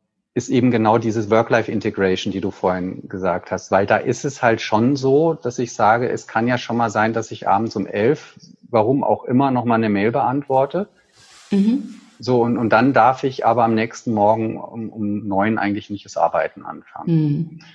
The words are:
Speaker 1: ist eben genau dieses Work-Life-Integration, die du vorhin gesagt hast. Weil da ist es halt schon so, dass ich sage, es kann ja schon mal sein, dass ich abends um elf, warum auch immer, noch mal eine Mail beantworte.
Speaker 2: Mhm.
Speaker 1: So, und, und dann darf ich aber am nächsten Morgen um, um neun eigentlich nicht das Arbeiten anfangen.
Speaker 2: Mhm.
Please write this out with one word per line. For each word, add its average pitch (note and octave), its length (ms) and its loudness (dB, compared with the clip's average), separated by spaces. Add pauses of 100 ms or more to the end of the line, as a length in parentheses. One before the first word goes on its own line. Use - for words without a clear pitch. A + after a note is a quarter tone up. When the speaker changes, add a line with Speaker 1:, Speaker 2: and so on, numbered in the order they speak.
(340)
Speaker 1:
ist - 140 -4
eben B2+ 220 2
genau A2+ 260 4
dieses A2+ 320 -2
Work-Life-Integration, A2 1040 0
die F#2+ 80 -4
du G2 100 -4
vorhin F#2 560 -4
gesagt F#2 440 -4
hast. F#2 200 -6
Weil G2 140 4
da G#2+ 140 2
ist - 260 -4
es C#3 180 -6
halt A2+ 200 2
schon A#2+ 340 2
so, C#3+ 380 2
dass B2 240 -8
ich A#2 160 -4
sage, A#2 340 2
es - 180 -6
kann A#2 220 -2
ja B2+ 80 0
schon A#2+ 220 -4
mal A#2 100 0
sein, A2 240 0
dass A2+ 200 -4
ich - 140 -10
abends G#2+ 300 0
um G2 100 -4
elf, - 540 -2 (300)
warum A#2+ 340 2
auch G#2 200 0
immer, C3 260 2
noch A#2+ 160 -2
mal A#2 80 2
eine A2+ 160 0
Mail G2+ 200 0
beantworte. C#3 800 -2 (600)
Speaker 2:
Mhm. G#3+ 460 0 (220)
Speaker 1:
So, B2 220 2
und, A#2 160 2
und A2+ 140 0
dann B2 240 4
darf B2 300 4
ich C3 200 -4
aber A#2 200 4
am A2+ 100 2
nächsten A2+ 400 -4
Morgen A2 440 0
um, A2+ 300 -12
um G#2 400 -6
neun G2+ 300 0
eigentlich G2+ 320 -4
nicht G2+ 160 -10
das - 100 -10
Arbeiten E2 480 -2
anfangen. - 500 -6
Speaker 2:
Mhm. D#3+ 460 -2 (140)